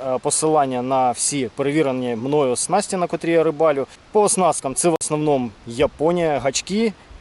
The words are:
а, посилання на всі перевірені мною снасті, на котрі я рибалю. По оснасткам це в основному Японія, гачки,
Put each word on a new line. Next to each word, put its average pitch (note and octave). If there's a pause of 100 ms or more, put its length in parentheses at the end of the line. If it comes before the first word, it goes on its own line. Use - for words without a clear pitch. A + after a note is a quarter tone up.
а, C3
посилання C3+
на C3
всі B2+
перевірені C3+
мною C3
снасті, F#3+
на F3
котрі E3
я E3
рибалю. D3+ (240)
По G#3+
оснасткам E3+
це F3
в D#3+
основному D3 (160)
Японія, D3
гачки, F#3 (280)